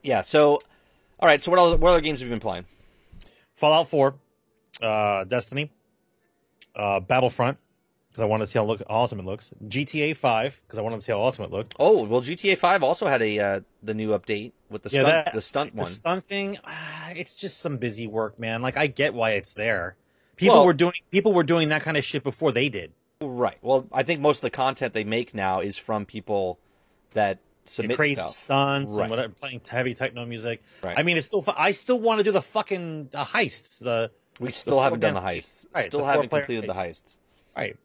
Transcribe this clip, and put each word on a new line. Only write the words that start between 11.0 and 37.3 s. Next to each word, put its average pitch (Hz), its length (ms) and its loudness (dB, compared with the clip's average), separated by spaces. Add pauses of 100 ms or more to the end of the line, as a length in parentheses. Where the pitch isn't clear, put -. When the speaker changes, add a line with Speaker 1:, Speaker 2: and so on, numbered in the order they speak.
Speaker 2:
see 120 100 -4
how 101 80 0
awesome 117 240 -2
it 87 80 -10
looked. 98 260 -6
Speaker 1:
Oh, 165 260 6
well, 117 160 0
G 135 140 -8
T 196 160 -2
A 180 60 4
five 180 260 4
also 160 240 0
had 135 160 2
a, 107 160 0
uh, 98 220 0 (220)
the 107 120 -6
new 107 140 -4
update 104 440 -2 (180)
with 104 120 -12
the 107 80 -10
Speaker 2:
Yeah, 135 120 2
Speaker 1:
stunt, 156 240 4
Speaker 2:
that, - 80 -6
Speaker 1:
the 110 60 -4
stunt - 360 -6
Speaker 2:
the - 60 -4
Speaker 1:
one. 170 80 -4
Speaker 2:
stunt 185 340 -4
thing, 196 400 -6
ah, 156 500 -14
it's - 220 -14
just - 240 -8
some 147 160 -6
busy 113 320 -6
work, 110 320 -6
man. 113 200 -4
Like, 127 160 -4
I 151 120 2
get 139 260 0
why 113 160 0
it's 101 220 -4
there. 101 420 -4 (400)
People 202 220 6
Speaker 1:
Well 143 100 10
Speaker 2:
were 180 60 6
doing, 170 220 2 (180)
people 202 200 4
were 175 120 6
doing 160 240 2
that 151 140 0
kind 156 140 -2
of 139 60 0
shit 139 220 -6
before 143 260 0
they 123 180 0
did. 90 240 -10 (280)
Speaker 1:
Right. 123 420 -4
Well, 131 280 2
I 131 140 0
think 156 160 -2
most 143 180 4
of - 40 -12
the 127 80 -2
content 131 440 -4
they 110 80 -2
make 110 320 -4
now 95 240 0
is 101 180 -4
from 107 300 -6
people 98 540 -4 (540)
that 101 240 0
Speaker 2:
They - 320 -20
Speaker 1:
submit 117 260 -4
Speaker 2:
create 147 160 2
Speaker 1:
stuff. 92 180 -6
Speaker 2:
stunts 139 600 -2
Speaker 1:
Right. 104 100 0
Speaker 2:
and 113 80 -2
whatever, 113 220 -4
playing 127 360 -12
heavy 123 240 -4
techno 120 320 -8
music. 117 380 -8 (220)
Speaker 1:
Right. 90 120 -4
Speaker 2:
I 139 60 0
mean, 170 140 2
it's 147 100 -2
still 190 160 -2
fu-, 202 140 -2
I 185 160 2
still 247 260 0
wanna 220 240 2
do 208 80 2
the 190 100 2
fucking, 165 720 -6
uh, 143 120 -4
heists. - 560 -4
The, 113 320 -2 (260)
Speaker 1:
We 123 120 -8
Speaker 2:
the - 40 -12
Speaker 1:
still - 260 2
haven't 123 200 2
done 104 140 2
the 95 60 -2
Speaker 2:
four-man 90 200 -4
Speaker 1:
heists. - 340 -16
Speaker 2:
Right, 135 120 0
Speaker 1:
Still 143 140 -4
Speaker 2:
the 139 60 -2
Speaker 1:
haven't 139 140 2 (100)
Speaker 2:
four-player 147 120 0
Speaker 1:
completed 113 280 -4
the 90 40 -4
Speaker 2:
heist. 87 420 -8
Speaker 1:
heists. - 0 - (400)